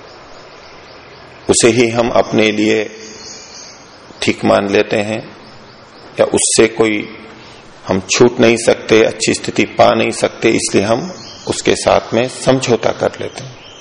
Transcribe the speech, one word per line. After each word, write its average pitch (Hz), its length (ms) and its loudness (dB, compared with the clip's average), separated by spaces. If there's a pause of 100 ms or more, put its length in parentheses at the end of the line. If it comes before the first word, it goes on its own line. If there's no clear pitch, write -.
(1500)
उसे 110 220 4
ही 117 200 4
हम 120 200 0
अपने 107 420 2
लिए 107 320 0 (1400)
ठीक - 220 -2
मान 104 260 2
लेते 104 280 0
हैं, 110 200 -4 (1040)
या 107 60 6
उससे - 420 2
कोई 107 400 0 (800)
हम 95 220 0
छूट - 320 0
नहीं 117 180 4
सकते, 113 460 2
अच्छी 117 300 -2
स्थिति - 380 -4
पा 110 180 4
नहीं 113 220 0
सकते, - 380 0
इसलिए - 340 0
हम 117 260 -2 (380)
उसके - 280 0
साथ - 380 0
में 117 160 0
समझौता - 640 0
कर - 280 -4
लेते - 240 -10
हैं। 131 160 -18 (200)